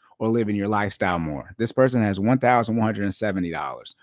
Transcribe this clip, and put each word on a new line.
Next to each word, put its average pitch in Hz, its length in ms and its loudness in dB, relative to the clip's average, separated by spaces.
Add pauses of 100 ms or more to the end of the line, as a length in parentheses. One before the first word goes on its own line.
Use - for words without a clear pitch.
(200)
or 113 100 0
living 110 260 0
your 101 140 -2
lifestyle 101 500 0
more. 73 380 -6
This 117 160 -2
person 127 280 4
has 98 160 2
one 117 220 2
thousand 117 380 2
one 110 80 2
hundred 104 180 -2
and 98 100 -2
seventy 95 380 -2
dollars. 69 520 -10